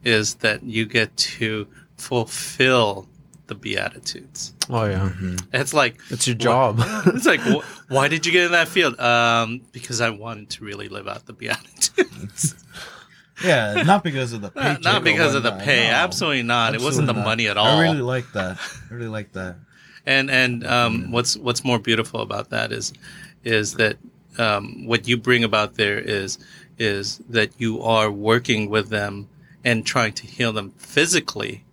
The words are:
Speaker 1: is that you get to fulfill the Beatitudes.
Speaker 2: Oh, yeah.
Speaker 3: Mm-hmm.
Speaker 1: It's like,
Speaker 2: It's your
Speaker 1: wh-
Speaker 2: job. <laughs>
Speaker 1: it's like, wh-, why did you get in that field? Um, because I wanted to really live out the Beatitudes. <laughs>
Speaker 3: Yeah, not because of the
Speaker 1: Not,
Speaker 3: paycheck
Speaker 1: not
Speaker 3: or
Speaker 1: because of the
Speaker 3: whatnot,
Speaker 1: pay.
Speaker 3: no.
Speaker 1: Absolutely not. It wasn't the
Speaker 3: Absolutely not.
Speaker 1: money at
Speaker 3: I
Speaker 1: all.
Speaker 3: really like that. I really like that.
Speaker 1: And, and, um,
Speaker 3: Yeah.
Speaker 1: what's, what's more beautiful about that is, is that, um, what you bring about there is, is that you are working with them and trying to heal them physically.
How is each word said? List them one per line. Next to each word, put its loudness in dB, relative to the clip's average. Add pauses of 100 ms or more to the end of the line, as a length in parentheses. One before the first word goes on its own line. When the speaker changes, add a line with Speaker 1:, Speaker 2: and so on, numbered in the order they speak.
Speaker 1:
is 2
that -2
you -2
get 0
to -4 (280)
fulfill 0 (400)
the -12
Beatitudes. -8 (160)
Speaker 2:
Oh, 0
yeah. 0
Speaker 3:
Mm-hmm. -6 (180)
Speaker 1:
It's -2
like, 2 (100)
Speaker 2:
It's -2
your 0
Speaker 1:
wh- -8
Speaker 2:
job. 4
<laughs> 0 (100)
Speaker 1:
it's -2
like, 4
wh-, 2 (260)
why 2
did -2
you 0
get 6
in 0
that 4
field? 0
Um, 2 (100)
because -6
I 2
wanted -12
to -14
really -12
live -12
out -12
the -18
Beatitudes. -4
<laughs> -20 (760)
Speaker 3:
Yeah, 2
not 4
because -4
of -8
the -10
Speaker 1:
Not, -14
Speaker 3:
paycheck -2
Speaker 1:
not 2
Speaker 3:
or -8
Speaker 1:
because 4
of 0
the 2
Speaker 3:
whatnot, -8
Speaker 1:
pay. 4
Speaker 3:
no. 4
Speaker 1:
Absolutely 0
not. 2
It -4
wasn't 2
the 0
Speaker 3:
Absolutely -2
not. -2
Speaker 1:
money 2
at 0
Speaker 3:
I 6 (140)
Speaker 1:
all. 6
Speaker 3:
really 2
like -4
that. -4 (320)
I -16
really -8
like -10
that. -10 (500)
Speaker 1:
And, 2
and, 2
um, 2
Speaker 3:
Yeah. -8
Speaker 1:
what's, 0
what's -4
more 2
beautiful -2
about -6
that -2
is, -8 (500)
is 0
that, 0 (420)
um, -2
what 0
you 2
bring 2
about 0
there 0
is, -4 (400)
is -4
that 0
you -4
are 4
working 0
with 0
them -4 (340)
and 2
trying 0
to -14
heal -2
them -6
physically. -2